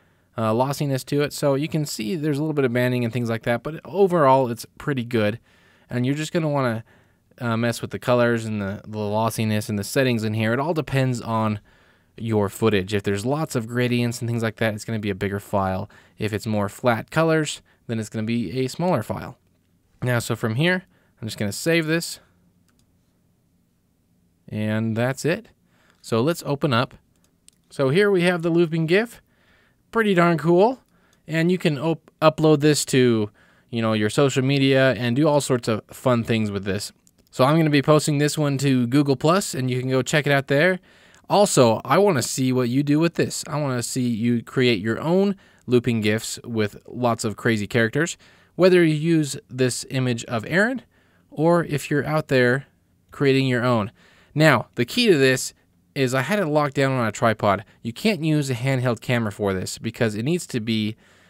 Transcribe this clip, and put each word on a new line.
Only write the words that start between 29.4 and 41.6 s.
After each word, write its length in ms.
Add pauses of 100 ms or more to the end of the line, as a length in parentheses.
Pretty 220
darn 240
cool. 440 (460)
And 240
you 60
can 200
op-, 340 (100)
upload 400
this 240
to, 440 (400)
you 120
know, 120
your 160
social 340
media 500
and 220
do 120
all 140
sorts 260
of 200
fun 360
things 280
with 120
this. 300 (380)
So 120
I'm 140
gonna 120
be 120
posting 360
this 200
one 220
to 280
Google 280
Plus, 380
and 160
you 100
can 100
go 120
check 240
it 60
out 160
there. 320 (500)
Also, 540